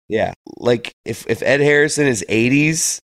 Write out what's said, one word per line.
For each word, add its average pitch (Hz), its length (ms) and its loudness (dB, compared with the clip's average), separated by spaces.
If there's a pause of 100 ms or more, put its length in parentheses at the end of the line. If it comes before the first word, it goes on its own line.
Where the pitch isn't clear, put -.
Yeah, 104 240 -2 (240)
like, 117 340 -2 (140)
if, - 240 -8
if - 140 -4
Ed 139 180 2
Harris 147 380 2
in 147 80 2
his 113 220 0
eighties, 139 680 0 (140)